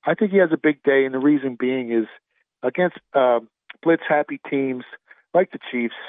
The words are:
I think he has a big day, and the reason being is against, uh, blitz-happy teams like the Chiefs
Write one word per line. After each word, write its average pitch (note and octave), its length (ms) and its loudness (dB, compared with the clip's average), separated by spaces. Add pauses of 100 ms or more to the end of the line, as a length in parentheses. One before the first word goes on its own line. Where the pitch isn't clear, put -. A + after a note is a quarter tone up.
I D#3+ 100 0
think G3 180 -2
he G3 60 4
has F3 140 4
a D#3 40 0
big E3+ 260 -2
day, C3+ 220 2
and C3 100 -4
the C3 40 -2
reason C3+ 400 0
being B2+ 340 -2
is A2 140 0 (560)
against, E3+ 340 -2 (180)
uh, B2+ 260 4 (420)
blitz-happy D3+ 580 0 (100)
teams C3+ 340 -4 (480)
like F3+ 200 0
the - 60 -14 (120)
Chiefs A#2 240 -4 (140)